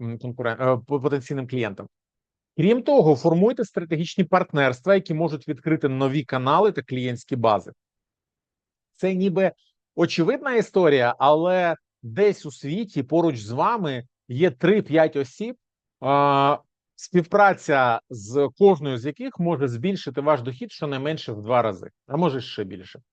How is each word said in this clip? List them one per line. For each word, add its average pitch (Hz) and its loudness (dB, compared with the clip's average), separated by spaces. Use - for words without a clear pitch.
м, 117 -10
конкурен-, 123 -6
е, 127 2
по-, 139 -2
потенційним 135 -4
клієнтам. 107 -6
Крім 214 2
того, 202 4
формуйте 180 2
стратегічні 170 -4
партнерства, 156 0
які 190 -2
можуть 156 -6
відкрити 151 -2
нові 135 -2
канали 143 0
та 139 -6
клієнтські 127 -6
бази. 113 0
Це 190 -2
ніби 185 0
очевидна 226 0
історія, 147 2
але 170 2
десь 180 -2
у 147 -12
світі 160 -6
поруч 151 0
з 104 -12
вами 151 -2
є 151 0
три-п'ять 160 2
осіб, 208 -6
а, 139 4
співпраця 160 2
з 127 -2
кожною 147 2
з 113 -10
яких 240 -10
може 165 -2
збільшити 143 -6
ваш 143 2
дохід 127 -10
щонайменше 143 -8
в 107 -12
два 117 0
рази, 95 -4
а 135 -8
може 151 -2
ще - -10
більше. 92 -18